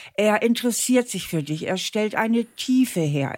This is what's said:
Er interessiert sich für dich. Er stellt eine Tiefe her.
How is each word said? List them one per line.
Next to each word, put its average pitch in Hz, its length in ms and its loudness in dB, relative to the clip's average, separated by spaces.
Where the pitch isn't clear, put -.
Er 214 280 2
interessiert 240 640 2
sich - 180 -8
für 160 160 -2
dich. 156 240 -6
Er 185 120 -2
stellt 208 360 -4
eine 226 300 0
Tiefe 254 560 0
her. 147 380 0